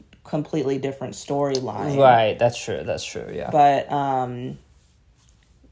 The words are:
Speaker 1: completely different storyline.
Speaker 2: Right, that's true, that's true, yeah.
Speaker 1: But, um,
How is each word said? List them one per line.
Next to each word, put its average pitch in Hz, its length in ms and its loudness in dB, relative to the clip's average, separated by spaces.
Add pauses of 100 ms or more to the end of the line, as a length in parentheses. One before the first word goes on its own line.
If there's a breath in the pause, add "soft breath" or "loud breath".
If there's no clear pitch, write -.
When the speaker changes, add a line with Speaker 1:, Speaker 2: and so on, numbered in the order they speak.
(240)
Speaker 1:
completely 147 560 -4
different 135 340 -8
storyline. 139 840 -4
Speaker 2:
Right, 117 400 6
that's 117 260 0
true, 82 200 -6
that's 87 220 -6
true, - 260 -10
yeah. - 200 -8
Speaker 1:
But, 143 400 4
um, 131 640 -4 (1160)